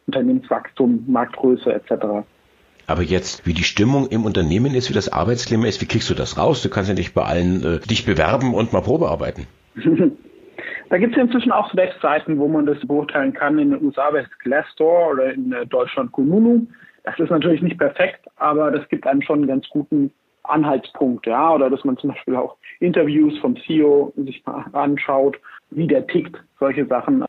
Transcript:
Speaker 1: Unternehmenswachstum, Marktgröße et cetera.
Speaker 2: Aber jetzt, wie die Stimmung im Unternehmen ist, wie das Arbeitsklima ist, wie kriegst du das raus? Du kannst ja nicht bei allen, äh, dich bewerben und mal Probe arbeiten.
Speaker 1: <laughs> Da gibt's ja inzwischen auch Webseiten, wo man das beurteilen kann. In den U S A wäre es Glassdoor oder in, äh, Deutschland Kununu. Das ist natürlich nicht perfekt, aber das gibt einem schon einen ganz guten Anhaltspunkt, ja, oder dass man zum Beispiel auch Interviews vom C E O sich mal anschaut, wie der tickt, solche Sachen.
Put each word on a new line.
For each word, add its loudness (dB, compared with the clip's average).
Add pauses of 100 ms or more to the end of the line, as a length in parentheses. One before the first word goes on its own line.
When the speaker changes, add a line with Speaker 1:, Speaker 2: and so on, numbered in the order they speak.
Speaker 1:
Unternehmenswachstum, 0
Marktgröße 2
et -2
cetera. -2 (640)
Speaker 2:
Aber 0
jetzt, -2
wie 0
die -2
Stimmung 2
im -2
Unternehmen 0
ist, -2
wie -2
das -2
Arbeitsklima 0
ist, -4
wie -6
kriegst -2
du -2
das -6
raus? 0
Du -2
kannst -2
ja 0
nicht -4
bei 0
allen, 0
äh, 0
dich -4
bewerben 2
und 0
mal 2
Probe 0
arbeiten. -4 (300)
Speaker 1:
<laughs> 2 (720)
Da 2
gibt's 2
ja 4
inzwischen 2
auch -2
Webseiten, 0
wo 2
man 0
das 0
beurteilen -2
kann. 0
In 2
den 0
U 0
S -6
A 0
wäre 0
es -20
Glassdoor 2
oder 0
in, -4
äh, -6
Deutschland -2
Kununu. 4 (380)
Das -6
ist 0
natürlich 2
nicht -2
perfekt, -2 (120)
aber 0
das -4
gibt -4
einem 0
schon 0
einen 2
ganz -2
guten -2 (320)
Anhaltspunkt, -2
ja, 2
oder 4
dass -2
man 0
zum -4
Beispiel -6
auch -4 (240)
Interviews 2
vom -2
C -6
E 4
O 4
sich -8
mal -8
anschaut, 0 (320)
wie -4
der 2
tickt, -2 (240)
solche 0
Sachen. 0